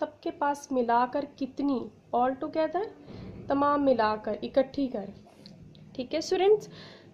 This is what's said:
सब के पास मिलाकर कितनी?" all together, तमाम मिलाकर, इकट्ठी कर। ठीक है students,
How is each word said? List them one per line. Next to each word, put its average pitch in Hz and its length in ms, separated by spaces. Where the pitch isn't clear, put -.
सब 302 200
के 339 100
पास 285 420
मिलाकर 247 520
कितनी?" 262 520
all 254 300
together, 320 420
तमाम 285 340
मिलाकर, 214 640
इकट्ठी 262 440
कर। 196 240
ठीक 254 180
है 311 60
students, 381 480